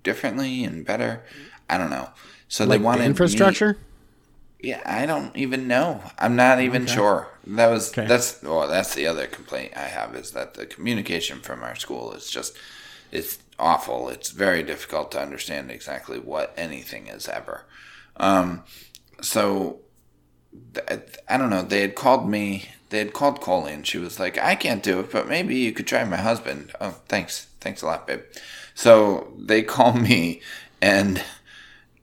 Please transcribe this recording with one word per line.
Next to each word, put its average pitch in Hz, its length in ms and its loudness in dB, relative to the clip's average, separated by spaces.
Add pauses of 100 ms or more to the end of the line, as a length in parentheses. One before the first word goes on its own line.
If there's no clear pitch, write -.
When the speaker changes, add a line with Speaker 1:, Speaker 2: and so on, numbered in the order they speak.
Speaker 1:
differently 156 600 -2
and 80 200 -6
better. 113 380 -4 (460)
I 90 100 0
don't 85 120 -2
know. 65 200 -6 (380)
So - 160 -2
Speaker 2:
Like 107 140 6
Speaker 1:
they - 0 -
Speaker 2:
the 104 60 0
Speaker 1:
wanted 120 160 2
me 120 60 2
Speaker 2:
infrastructure? 180 720 4 (840)
Speaker 1:
Yeah, - 240 -6
I 113 220 -2
don't 147 300 -4
even 131 300 -4
know. 131 360 0 (160)
I'm 120 180 2
not 127 240 6
even 127 240 2
Speaker 2:
Okay. 123 100 -2
Speaker 1:
sure. 101 340 4 (180)
That 113 220 6
was, 110 220 2
Speaker 2:
Okay. 110 160 -4
Speaker 1:
that's, 120 360 2
well, 76 260 0
that's 90 260 0
the 69 120 -2
other 78 200 -2
complaint - 500 -10
I 69 120 -6
have 58 260 -8
is 64 180 -12
that - 220 -10
the 53 120 -12
communication 87 720 -4
from 62 220 -10
our 60 120 -10
school 58 380 -10
is - 180 -14
just, - 260 -8 (540)
it's - 280 -8 (200)
awful. 64 520 0
It's - 200 -10
very 92 320 0
difficult 73 500 -6
to - 80 -6
understand 69 500 -8
exactly 65 480 -12
what 67 380 -6
anything 65 520 -12
is 50 200 -14
ever. - 360 -10 (540)
Um, 90 440 2 (600)
so 101 580 0 (920)
th-, - 260 -6 (280)
I 107 100 2
don't 127 120 0
know. 92 120 0
They 98 180 0
had 98 140 0
called 127 340 4
me, 101 400 -4 (220)
they 107 80 -2
had 104 140 -4
called 143 280 0
Coley, 82 320 0
and 73 140 -12
she - 120 -2
was 87 220 -8
like, 92 180 -4
"I 175 160 2
can't 120 280 -2
do 95 180 0
it, 101 100 -8
but - 180 -2
maybe 156 280 -2
you 120 160 0
could - 140 -8
try 120 180 0
my 95 140 -2
husband." 82 640 -4
Oh, 98 160 -8 (120)
thanks. - 400 -4 (120)
Thanks - 220 -8
a 80 40 -4
lot, 80 200 -4
babe. 64 140 -4 (540)
So 107 640 8
they 110 240 2
<laughs> - 120 -6
call 123 200 6
me, 104 480 2 (380)
and 98 420 4 (800)